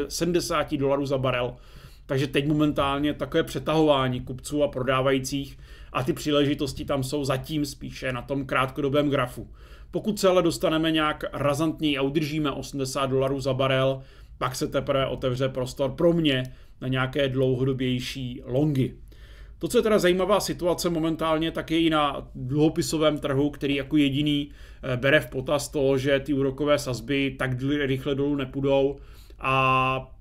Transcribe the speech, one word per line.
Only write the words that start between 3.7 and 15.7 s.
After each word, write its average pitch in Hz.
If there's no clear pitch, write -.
kupců 143
a 143
prodávajících 135
a 135
ty 131
příležitosti 143
tam 139
jsou 139
zatím 139
spíše 135
na 123
tom 139
krátkodobém 139
grafu. 127
Pokud 208
se 190
ale 180
dostaneme 160
nějak 156
razantně 143
a 135
udržíme 147
osmdesát 135
dolarů 131
za 131
barel, 131
pak 127
se 147
teprve 135
otevře 127
prostor 131